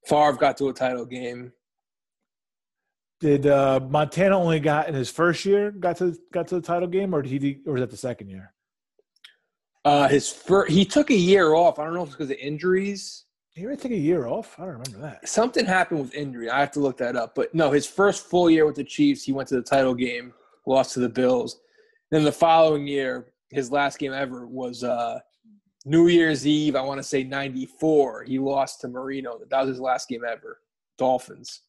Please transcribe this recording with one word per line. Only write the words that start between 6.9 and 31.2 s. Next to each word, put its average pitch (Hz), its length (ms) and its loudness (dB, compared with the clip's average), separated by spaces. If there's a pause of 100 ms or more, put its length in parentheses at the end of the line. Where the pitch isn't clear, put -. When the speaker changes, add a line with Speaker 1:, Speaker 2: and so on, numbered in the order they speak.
Speaker 2:
or 147 60 0
did 135 200 -6
he, 139 240 -4
or 156 80 -4
was 127 80 -2
that 123 80 -4
the 113 80 -16
second 113 320 -10
year? 95 240 -18 (1300)
Speaker 1:
Uh, 143 240 4
his 139 200 2
fir-, 190 360 0
he 185 180 4
took 294 280 2
a 254 40 6
year 180 380 6
off. 165 260 4
I 151 60 -6
don't 160 80 -8
know 175 100 -6
if 147 60 -10
it's 135 80 -20
'cause 143 120 -8
of 135 80 -6
injuries. 185 880 -4 (280)
Speaker 2:
He 175 140 -16
really 269 120 -8
took 254 140 -8
a 226 60 -2
year 156 300 0
off? 180 300 -8
I 156 80 -14
don't 151 140 -14
remember 113 200 -14
that. - 280 -14
Speaker 1:
Something 233 380 0
happened 175 360 0
with 127 120 -8
injury. 127 360 -8
I 127 100 0
have 143 120 0
to 147 80 -4
look 139 180 0
that 123 180 -4
up. 117 200 -6
But - 180 -2
no, 160 180 2
his 143 140 2
first - 420 0
full 175 220 4
year 160 160 6
with 147 100 -2
the 139 80 -8
Chiefs, 143 400 0
he - 100 -4
went 135 160 -4
to 139 60 0
the 123 60 0
title 131 320 2
game, 123 400 -6 (320)
lost 131 280 0
to 131 60 -4
the 123 100 0
Bills. 123 500 0 (500)
Then 156 140 2
the 147 80 2
following 160 560 4
year, 131 460 -6 (160)
his 131 220 -4
last 143 280 0
game 135 140 -6
ever 127 340 -8
was, 120 360 -10
uh, 120 360 -4 (680)
New 165 220 6
Year's 160 380 4
Eve, 151 300 2
I 131 60 0
wanna 135 220 -6
say 135 200 -2
ninety-four. 135 1000 -2
He 127 140 -4
lost 135 440 -2
to 135 80 -10
Marino. 131 500 -10 (100)
That 131 120 0
was 135 80 0
his 127 100 -6
last 123 300 -4
game 120 180 -8
ever. 113 320 -12 (380)
Dolphins. 123 720 -4